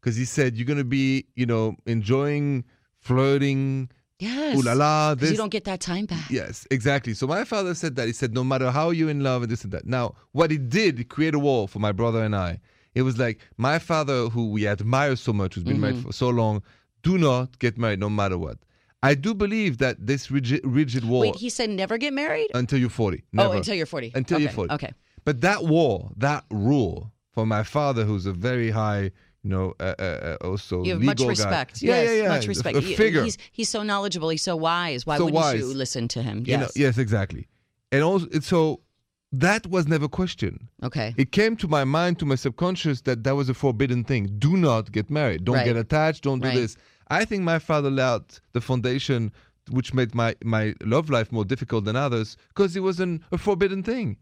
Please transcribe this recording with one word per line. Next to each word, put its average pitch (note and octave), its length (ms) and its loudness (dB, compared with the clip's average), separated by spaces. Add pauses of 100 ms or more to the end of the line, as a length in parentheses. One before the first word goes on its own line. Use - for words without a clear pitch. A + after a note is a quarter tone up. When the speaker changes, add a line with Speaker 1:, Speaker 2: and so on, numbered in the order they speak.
Speaker 1:
'Cause A#2 140 0
he B2+ 100 -2
said, B2+ 320 0
"You're A#2+ 80 -4
gonna C#3+ 180 0
be, C3+ 420 0 (100)
you B2 100 0
know, A2 300 0 (100)
enjoying, C3+ 760 0 (360)
flirting, C3+ 880 2 (300)
Speaker 2:
Yes. C4 380 -2
Speaker 1:
ooh C#3 60 4
la A#2+ 100 2
la, D3+ 400 4
Speaker 2:
'Cause C3 100 -2
you D3+ 60 2
Speaker 1:
this." G#3+ 80 2
Speaker 2:
don't G#3 120 -2
get G#3 160 -6
that F#3 140 -6
time F3+ 260 -4
back. D#3 240 -8
Speaker 1:
Yes, - 420 -6
exactly. C3 420 0
So B2+ 140 -4
my F3+ 160 0
father G3 320 -2
said D#3 220 -6
that. A#2+ 100 0
He A#2 60 -2
said, A2+ 200 -2
"No B2+ 100 0
matter C3 280 2
how D3+ 180 2
you're D#3+ 220 2
in C#3+ 100 -2
love B2+ 220 0
and A2 80 -4
this A#2+ 120 -4
and F#2+ 100 -8
that." F2 120 -8
Now, B2 300 -2 (160)
what D3+ 200 4
it C3+ 180 -2
did, D#3+ 300 2
it A#2 100 -6
created D#3 260 0
a D3 40 4
wall C3 280 2
for - 120 -8
my G#2+ 120 0
brother A2+ 320 0
and G#2+ 120 0
I. F#2 240 -2 (360)
It B2+ 80 2
was C3 140 0
like, A#2+ 220 0 (180)
my C#3 220 2
father, C#3 480 0
who A#2 220 -2
we G#2 180 0
admire A#2+ 480 0
so A#2 160 -4
much, G2 240 0
who's F#2 80 -6
been - 160 0
married C3 180 0
Speaker 2:
Mm-hmm. B2 100 -8
Speaker 1:
for - 60 -8
so B2+ 160 0
long, A2 340 2 (400)
"Do F#3 140 4
not B2+ 420 2
get A2+ 180 0
married A2 220 0
no G#2 100 0
matter G2+ 280 0
what." D2+ 200 -6 (460)
I C#3 120 6
do D#3+ 180 -2
believe G3+ 460 0
that B2+ 160 0 (100)
this C3+ 240 -2
rigid, C3+ 340 0
rigid C3 420 0
wall B2 160 4
Speaker 2:
Wait, F#3+ 140 2
he A3+ 140 -8
said A3+ 220 -4
never F#3+ 260 -2
get C#4 160 -2
married? D#4 400 -2
Speaker 1:
Until B2 260 0
you're B2 100 2
forty. G#2 340 -2
Speaker 2:
Oh, - 200 0
Speaker 1:
Never. G3 140 2
Speaker 2:
until - 180 -2
you're D#3+ 120 -2
forty. A#2+ 260 -8
Speaker 1:
Until C3 260 0
you're D3 100 2
Speaker 2:
Okay, A2 60 -8
Speaker 1:
forty. G2+ 180 -2
Speaker 2:
okay. - 180 -6 (340)
Speaker 1:
But C#3 160 0
that F3+ 240 2
wall, D#3 520 2
that C#3 340 0
rule A2 600 2 (220)
for A2 120 0
my G#2+ 180 0
father, C#3 420 0
who's G2+ 220 0
a G2 60 -2
very A#2 360 -2
high, G#2 400 0 (340)
you G2+ 60 -6
know, F#2+ 300 -2
uh, F#2 180 -4
uh, - 60 -6
uh, E2+ 440 -6
also F#2 360 -4
Speaker 2:
You F2+ 100 -2
have F#2 80 0
much C3+ 180 4
Speaker 1:
legal B2+ 140 2
guy. G#2+ 100 0
Speaker 2:
respect. C3 380 -4
Speaker 1:
Yeah, A#3+ 140 4
Speaker 2:
Yes, A#3 220 4
Speaker 1:
yeah, A3 60 2
yeah. G3 60 2
Speaker 2:
much C#3+ 160 0
Speaker 1:
A G#2 40 -4
Speaker 2:
respect. A#2 340 -2
He, F#3+ 120 -4
Speaker 1:
figure. F#3 280 4
Speaker 2:
he's, A2 140 -4 (140)
he's - 180 -4
so G#3+ 120 -4
knowledgeable. G3+ 480 -2
He's D#3+ 140 -2
so F3 120 -2
wise. E3 520 -2
Why D3 100 0
Speaker 1:
So E3+ 80 4
Speaker 2:
wouldn't D#3 160 2
Speaker 1:
wise. C3+ 180 2
Speaker 2:
you C3 140 -4
listen B2+ 360 -4
to A#2 120 -4
him? A2 240 -4
Speaker 1:
You C3 120 2
know, C#3 60 2 (120)
Speaker 2:
Yes. - 20 -4
Speaker 1:
yes, C3 220 4
exactly. G#2+ 480 -2 (440)
And C#3 120 4
also, F3 280 2
it's D#3 140 -2
so D#3+ 360 2 (500)
that F3+ 340 2
was F3 220 0
never D3+ 200 2
questioned. C#3 600 -4 (160)
Speaker 2:
Okay. A#2 340 -4
Speaker 1:
It C3+ 140 2
came A3 260 2
to F#3 100 -4
my D3 180 2
mind, E3+ 340 0
to D#3+ 60 -2
my C#3 100 2
subconscious, D3+ 680 -2
that A#2+ 220 -2
that C3+ 120 0
was C#3 140 0
a B2 60 0
forbidden B2 480 0
thing. A2 240 0 (100)
Do D3+ 200 4
not A#2 340 2
get G#2 180 -2
married. A#2+ 360 0
Don't B2 100 2
Speaker 2:
Right. B2+ 100 4
Speaker 1:
get A#2 120 2
attached. D#3 460 0
Don't C3+ 160 0
do C3 100 0
Speaker 2:
Right. B2+ 60 2
Speaker 1:
this. A#2+ 200 0 (320)
I F#3+ 180 0
think G3+ 180 -2
my E3 160 2
father D3 300 0
laid B2+ 320 2 (320)
the B2 80 0
foundation, B2 720 0 (380)
which B2 240 -2
made B2+ 220 2
my, A#2 280 2
my G#2+ 400 0
love D3+ 260 2
life A#2 220 0
more A2 140 0
difficult A#2 400 -2
than A2 100 -2
others, A#2+ 420 -2 (180)
'cause F#3+ 200 2
it G3 60 -6
was F#3+ 180 -2
an, F3 320 -2
a F3+ 60 -2
forbidden G3 460 0
thing. A3+ 380 -4